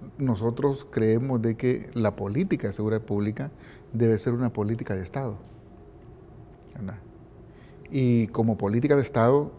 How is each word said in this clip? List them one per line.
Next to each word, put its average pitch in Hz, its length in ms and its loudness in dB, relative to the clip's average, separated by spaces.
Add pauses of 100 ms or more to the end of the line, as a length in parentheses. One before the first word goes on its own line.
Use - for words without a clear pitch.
(160)
nosotros 127 760 0
creemos 113 520 2
de 113 140 0
que 123 380 0
la 104 220 0
política 123 520 -2
de 101 40 -6
seguridad 107 300 -2
pública 107 480 -4 (420)
debe 113 260 4
ser 120 160 -2
una 120 180 -2
política 110 420 -4
de 95 80 -4
Estado, 110 340 -6 (1400)
¿verdad? 95 240 -10 (920)
Y 120 380 2
como 113 300 0
política 120 380 2
de 139 60 4
Estado 131 560 2